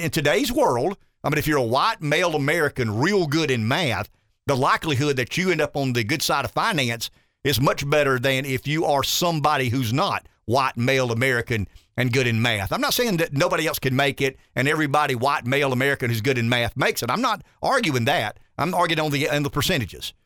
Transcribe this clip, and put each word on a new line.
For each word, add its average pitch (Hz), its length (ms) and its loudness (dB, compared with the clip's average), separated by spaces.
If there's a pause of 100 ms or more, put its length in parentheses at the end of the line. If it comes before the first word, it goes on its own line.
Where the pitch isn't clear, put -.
in 156 80 -2
today's 165 400 2
world, 190 460 0 (260)
I 139 60 -2
mean, 151 80 0
if 151 100 -2
you're 151 100 2
a 131 60 2
white 156 380 0
male 156 340 0
American 139 640 0
real 180 280 2
good 151 240 0
in 110 160 0
math, 131 420 -2 (380)
the 139 80 2
likelihood 147 600 0
that 123 200 -4
you 185 140 0
end 156 100 0
up 139 140 -2
on 135 180 -2
the 120 100 0
good 139 180 -4
side 143 240 -2
of 113 60 -8
finance 143 580 -2 (340)
is - 160 2
much 143 300 0
better 139 300 4
than 135 260 0
if 131 220 -4
you 156 180 0
are 139 180 2
somebody 151 640 0
who's 117 240 0
not 147 340 -2 (180)
white 131 300 0
male 127 360 2
American 117 560 0 (280)
and 123 160 0
good 127 140 2
in 113 160 2
math. 110 320 0
I'm 202 80 -2
not 285 140 0
saying 233 220 0
that 160 160 -2
nobody 160 340 0
else 147 100 -2
can 131 180 -2
make 139 260 0
it 135 160 -2 (180)
and 131 120 0
everybody 151 460 0
white 131 320 -2
male 139 260 2
American 131 380 0
who's 113 120 -2
good 127 180 0
in 117 100 0
math 120 260 0
makes 170 280 -2
it. 120 80 -2
I'm 185 100 -2
not 220 220 -2 (180)
arguing 156 440 0
that. 131 340 0 (180)
I'm 175 160 -2
arguing 170 320 2
on 151 60 -2
the, 147 180 0
on 147 140 0
the 139 80 -2
percentages. 143 600 -2 (120)